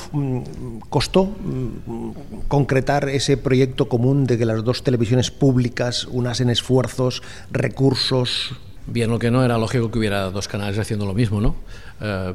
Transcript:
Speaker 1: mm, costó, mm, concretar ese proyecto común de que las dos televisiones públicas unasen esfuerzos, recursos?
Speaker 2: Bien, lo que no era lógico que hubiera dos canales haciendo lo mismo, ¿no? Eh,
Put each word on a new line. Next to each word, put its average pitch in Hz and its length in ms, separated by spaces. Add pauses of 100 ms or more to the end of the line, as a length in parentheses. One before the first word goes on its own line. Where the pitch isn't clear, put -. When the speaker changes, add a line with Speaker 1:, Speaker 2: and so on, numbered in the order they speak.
(120)
Speaker 1:
mm, 135 280 (500)
costó, 185 340
mm, 127 1200
concretar 139 600
ese 135 300
proyecto 127 500
común 131 380
de 120 100
que 117 80
las 110 180
dos 117 220
televisiones 120 460
públicas 123 800
unasen 123 400
esfuerzos, 127 720 (280)
recursos? 127 1000 (340)
Speaker 2:
Bien, 113 220
lo 117 100
que 117 120
no 127 140
era 120 120
lógico 113 340
que 117 80
hubiera 101 320
dos 95 180
canales 101 280
haciendo 104 300
lo 95 80
mismo, 104 260
¿no? 123 140 (460)
Eh, 95 340